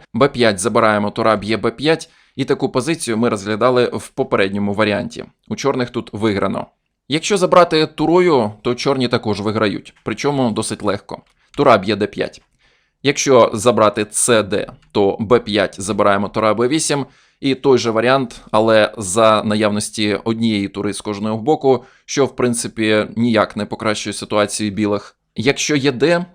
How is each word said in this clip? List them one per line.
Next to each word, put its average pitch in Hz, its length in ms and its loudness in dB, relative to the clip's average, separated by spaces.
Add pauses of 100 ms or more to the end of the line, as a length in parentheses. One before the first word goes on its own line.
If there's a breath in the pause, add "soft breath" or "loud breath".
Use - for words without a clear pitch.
(140)
Б 117 160 2
п'ять 113 300 0
забираємо, 107 520 2
тура 110 240 2
б'є 104 220 -2
Б 113 140 -2
п'ять, 156 380 -2 (260 soft breath)
і 131 100 -4
таку 139 240 -2
позицію 143 480 -4
ми 117 120 0
розглядали 113 640 0
в 113 140 -10
попередньому 101 640 -2
варіанті. 104 520 -2 (220)
У 110 80 -8
чорних 127 340 -2
тут - 240 -8
виграно. 101 520 -2 (420)
Якщо 165 300 -2
забрати 170 500 4
турою, 156 640 2 (100)
то 120 140 -2
чорні 131 320 -2
також 107 340 -2
виграють, 104 520 -2 (100)
причому 127 480 -2
досить 107 320 -6
легко. - 380 -6 (360)
Тура 135 200 6
б'є 98 180 -2
Д 101 120 0
п'ять. - 340 -10 (640)
Якщо 135 500 4
забрати 107 580 2
С 110 320 2
Д, 98 280 -6 (200)
то 98 280 2
Б 113 200 2
п'ять 101 420 -2
забираємо, 101 480 0
тура 107 240 0
Б 117 140 0
вісім, 143 380 -2 (340 soft breath)
і 135 160 -2
той 131 220 4
же 113 140 -2
варіант, 120 500 0 (100)
але 110 460 4
за 110 460 2
наявності 104 800 -2
однієї 113 440 0
тури 101 260 -6
з - 80 -12
кожного 107 360 -6
боку, 131 480 2 (200 loud breath)
що, 139 200 -2
в - 100 -6
принципі, 110 800 0
ніяк 113 420 0
не 104 80 -6
покращує 107 480 -6
ситуацію 104 580 -2
білих. 101 440 -2 (200)
Якщо 139 400 0
є 139 160 0
Д, 170 440 0